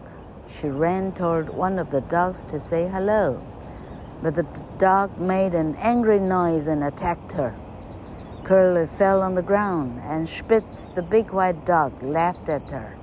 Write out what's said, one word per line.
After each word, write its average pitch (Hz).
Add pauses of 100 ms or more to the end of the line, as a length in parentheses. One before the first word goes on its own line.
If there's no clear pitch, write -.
(460)
She -
ran 175
toward 170
one 185
of 156
the 139
dogs 180
to 151
say 170
hello, 190 (840)
but 160
the 165
d-, - (160)
dog 190
made 190
an 156
angry 220
noise 175
and 147
attacked -
her. 123 (880)
Curly 185
fell 196
on 185
the 180
ground, 175
and 160
Spitz, -
the -
big 208
white 185
dog, 160
laughed 165
at 135
her. 110